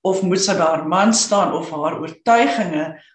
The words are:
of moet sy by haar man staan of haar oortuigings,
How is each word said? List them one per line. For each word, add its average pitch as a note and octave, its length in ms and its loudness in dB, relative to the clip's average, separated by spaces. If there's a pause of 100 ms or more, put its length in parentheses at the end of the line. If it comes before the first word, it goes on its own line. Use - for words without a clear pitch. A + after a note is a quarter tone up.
of G3 180 0
moet F#3 180 0
sy G3 180 0
by E3 100 2
haar D#3 200 -2
man G3+ 260 4
staan G3+ 420 0
of E3 140 -8
haar D#3 300 -4
oortuigings, F3+ 1000 0 (140)